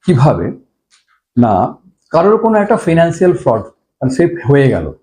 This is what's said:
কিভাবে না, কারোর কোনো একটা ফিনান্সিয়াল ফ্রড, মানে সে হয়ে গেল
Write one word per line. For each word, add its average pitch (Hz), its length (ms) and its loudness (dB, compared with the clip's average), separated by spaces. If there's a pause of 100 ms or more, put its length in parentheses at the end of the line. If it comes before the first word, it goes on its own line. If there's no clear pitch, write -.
কিভাবে 147 400 2 (920)
না, 117 160 2 (560)
কারোর 196 280 2
কোনো 220 200 0
একটা 208 200 0
ফিনান্সিয়াল 170 560 0
ফ্রড, 113 300 -2 (380)
মানে 131 140 -2
সে 170 80 0 (240)
হয়ে 139 220 4
গেল 85 160 -2 (180)